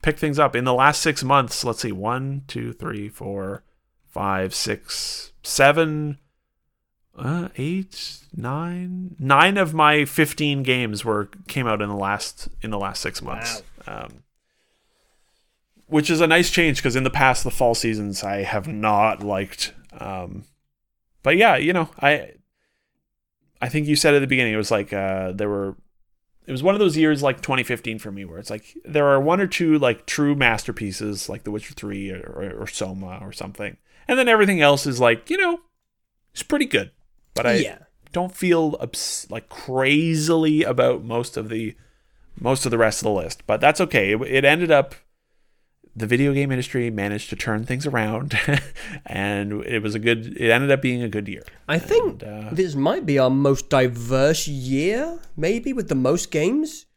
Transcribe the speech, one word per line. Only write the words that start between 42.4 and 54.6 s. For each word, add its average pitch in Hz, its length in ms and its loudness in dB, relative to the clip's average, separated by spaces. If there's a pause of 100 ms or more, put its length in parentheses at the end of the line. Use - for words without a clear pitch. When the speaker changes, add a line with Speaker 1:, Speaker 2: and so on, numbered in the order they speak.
Speaker 1:
of 123 60 0
the 117 60 2
rest 110 240 4
of - 40 -6
the 107 60 2
list. 85 360 -4
But 107 140 0
that's 151 200 4
okay. 110 320 2
It, 113 80 0
it 135 240 0
ended 160 260 4
up, 139 240 4 (1000)
the 110 120 -6
video 135 260 2
game 139 180 0
industry 123 380 -2
managed 104 400 -4
to 101 60 -8
turn 110 300 -4
things 131 200 -4
around, 120 520 -2 (360)
<laughs> - 320 -14
and 101 600 -4
it 113 180 -4
was 107 120 -4
a 110 40 -4
good, 117 400 0
it 120 100 2
ended 131 220 4
up 135 100 4
being 123 220 0
a 110 60 -4
good 104 180 -4
year. 98 160 -12 (240)
Speaker 2:
I 151 100 -2
think 427 460 0
Speaker 1:
And, 107 240 -12
uh, - 60 -12
Speaker 2:
this 170 200 -2
might 180 320 0
be 143 140 2
our 127 100 6
most 139 400 2
diverse 131 760 2
year, 156 720 -2 (180)